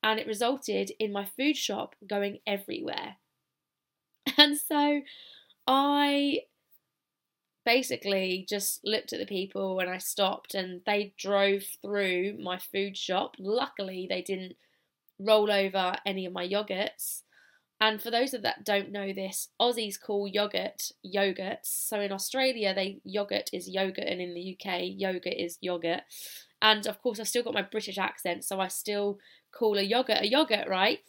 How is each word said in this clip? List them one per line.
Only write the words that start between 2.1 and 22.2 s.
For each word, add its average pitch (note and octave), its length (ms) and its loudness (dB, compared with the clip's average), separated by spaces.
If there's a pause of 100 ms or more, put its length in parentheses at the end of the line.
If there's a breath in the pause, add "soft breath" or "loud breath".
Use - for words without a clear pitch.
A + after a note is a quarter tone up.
everywhere. - 680 -4 (1080)
<laughs> C4+ 120 -2
And D4 200 8
so D4 440 2 (680 loud breath)
I C#4+ 720 4 (1300)
basically G3 840 2
just G3+ 360 -2
looked G#3 300 -2
at - 60 -6
the G3+ 60 -4
people G3 540 -4
and F#3 100 0
I F#3 80 -6
stopped - 560 -2
and F#3 320 -4
they G#3 320 0
drove G3 460 2 (180)
through G3+ 600 0
my F3+ 160 -4
food G3 400 -4
shop. - 420 -2
Luckily, F#3+ 680 -4
they F#3 120 -2
didn't F#3 340 -6 (640)
roll G#3 320 6
over F#3+ 440 2 (100)
any F#3+ 200 -2
of F3+ 80 -6
my F3+ 140 -4
yogurts. G3+ 760 -4 (580 soft breath)
And G#3+ 220 4
for A#3 100 -6
those B3 220 2
of A#3 100 -6
that - 200 0
don't G3+ 280 2
know G3 220 -4
this, F#3+ 360 -6 (120)
Aussies A3+ 380 2
call G3+ 280 -2
yogurt G3+ 640 -2 (140)
yogurts. F#3+ 600 0
So - 340 -4
in G3+ 120 0
Australia, A3+ 640 0